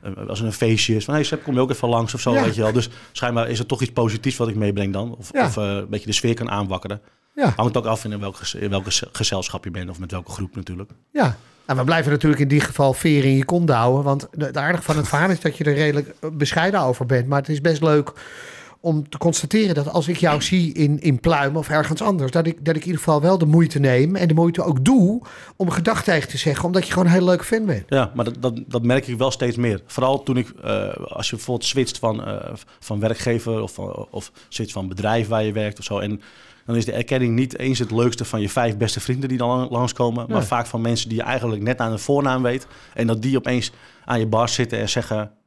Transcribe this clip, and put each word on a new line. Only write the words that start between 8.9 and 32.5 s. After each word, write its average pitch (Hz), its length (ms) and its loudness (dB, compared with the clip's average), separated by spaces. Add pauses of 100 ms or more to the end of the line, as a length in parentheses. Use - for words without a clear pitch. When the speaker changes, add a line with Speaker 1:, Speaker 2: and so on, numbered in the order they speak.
Speaker 1:
gezelschap - 520 -4
je 95 80 -10
bent 90 180 -10
of 85 100 -14
met 90 120 -10
welke 92 200 -10
groep - 240 -10
natuurlijk. 90 360 -12 (200)
Speaker 2:
Ja. 185 260 0 (280)
En 135 120 -2
we 131 60 0
blijven 151 280 2
natuurlijk 147 300 2
in 143 60 2
die 147 140 4
geval 135 320 2
veer 147 300 4
in 135 140 4
je 135 80 2
kont 175 220 2
douwen. 127 360 4
Want 139 280 0
de, 147 140 -4
het 131 120 -4
aardige 165 260 0
van 151 140 0
het 147 100 0
verhaal 160 220 2
is 180 100 2
dat - 180 -2
je 160 60 -2
er 147 100 4
redelijk, 147 460 0
eh, 156 140 -6
bescheiden 165 480 2
over 127 240 0
bent. 123 220 2
Maar 139 120 2
het 139 100 -6
is 147 120 -2
best 151 200 2
leuk 151 300 4 (680)
om 151 280 -2
te - 80 -12
constateren 170 580 2
dat 147 140 -2
als 156 180 0
ik 143 100 -2
jou 147 240 2
zie 170 320 2
in, 147 280 2
in 139 180 2
Pluim 147 360 2
of 151 140 -4
ergens 151 320 0
anders, 180 300 0
dat 165 160 2
ik, 160 180 -4
dat 160 100 2
ik 156 60 -2
in 170 60 -8
ieder 175 160 -4
geval 151 180 4
wel 180 160 4
de 165 80 4
moeite 156 340 6
neem 139 360 4
en 180 120 2
de 156 60 4
moeite 170 300 4
ook 135 220 2
doe 226 360 6 (340)
om 185 120 0
een 175 60 -2
gedag 208 300 0
tegen 160 260 0
te - 80 -8
zeggen, 147 280 0
omdat 180 200 2
je - 60 -6
gewoon 180 160 4
een 170 60 6
heel 185 120 6
leuk 180 200 2
fan 220 200 0
bent. 123 220 -2
Speaker 1:
Ja, 131 280 2
maar 120 100 0
dat, 123 160 -6
dat, 120 260 -2
dat 120 160 -4
merk 123 240 2
ik 120 100 -6
wel 127 140 2
steeds 120 260 -2
meer. 117 280 0
Vooral 135 380 0
toen 123 140 0
ik, 123 120 -2 (140)
eh, 101 300 -2
als - 360 -8
je - 60 -6
bijvoorbeeld 120 320 -4
switcht 131 300 -2
van, 110 280 -2
eh, 104 280 -8 (260)